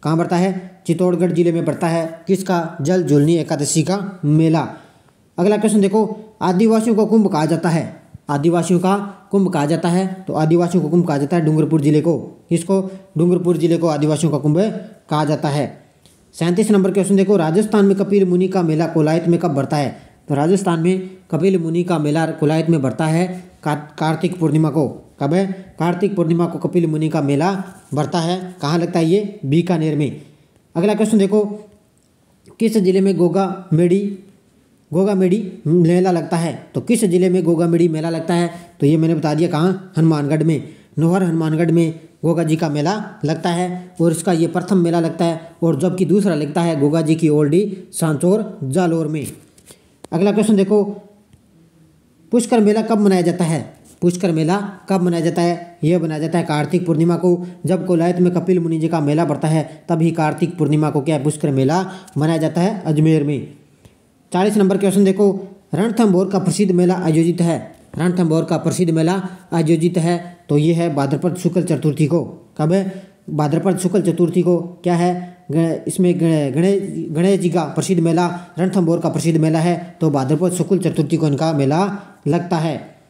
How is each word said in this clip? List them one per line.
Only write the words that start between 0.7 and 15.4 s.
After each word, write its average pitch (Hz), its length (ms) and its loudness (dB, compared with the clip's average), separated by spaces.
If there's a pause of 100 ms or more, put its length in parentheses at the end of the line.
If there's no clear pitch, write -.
चित्तौड़गढ़ 175 460 0
जिले 170 200 2
में 160 120 -2
बढ़ता 156 240 -2
है। 165 380 -4
किसका? 180 540 -2
जल 180 220 0
जुलनी 147 340 2
एकादशी 151 460 -2
का 190 420 -4
मेला। 156 440 2 (680)
अगला 202 180 2
क्वेश्चन 214 240 2
देखो, 196 380 0 (240)
आदिवासियों 220 540 2
को 208 100 2
कुंभ 214 260 2
कहा 156 140 0
जाता 165 220 0
है। 156 340 -2 (280)
आदिवासियों 165 500 2
का 185 160 0 (340)
कुंभ 196 220 0
कहा 147 140 0
जाता 165 220 0
है, 185 400 -2
तो 147 40 -6
आदिवासियों 170 500 2
को 151 60 -2
कुंभ 170 200 2
कहा 147 100 0
जाता 143 180 -2
है 165 80 0
डूंगरपुर 156 360 2
जिले 151 200 4
को। 156 180 0 (300)
किसको? 190 420 -2 (280)
डूंगरपुर 175 380 2
जिले 165 200 2
को 165 100 2
आदिवासियों 151 460 2
का 147 60 0
कुंभ 151 220 2 (500)
कहा 151 140 0
जाता 151 240 0